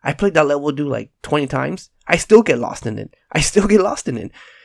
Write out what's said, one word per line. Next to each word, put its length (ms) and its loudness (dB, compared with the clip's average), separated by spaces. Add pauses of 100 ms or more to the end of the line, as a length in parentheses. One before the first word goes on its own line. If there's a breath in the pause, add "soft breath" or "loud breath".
I 120 -4
played 220 0
that 120 4
level, 240 0
dude, 160 -6
like, 240 -8 (100)
twenty 240 -2
times. 440 -6 (180)
I 80 2
still 260 6
get 160 0
lost 300 -8
in 100 -6
it. 160 -14 (200)
I 80 0
still 260 0
get 140 6
lost 260 -4
in 100 -6
it. 140 -10 (340 soft breath)